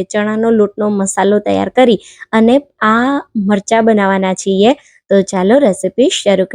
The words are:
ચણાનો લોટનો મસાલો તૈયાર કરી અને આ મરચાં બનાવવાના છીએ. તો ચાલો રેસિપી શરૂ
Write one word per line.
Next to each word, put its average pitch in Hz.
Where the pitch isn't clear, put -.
ચણાનો 214
લોટનો 214
મસાલો 202
તૈયાર 196
કરી 240
અને 226
આ 240
મરચાં 208
બનાવવાના 196
છીએ. 196
તો 196
ચાલો 190
રેસિપી 233
શરૂ 190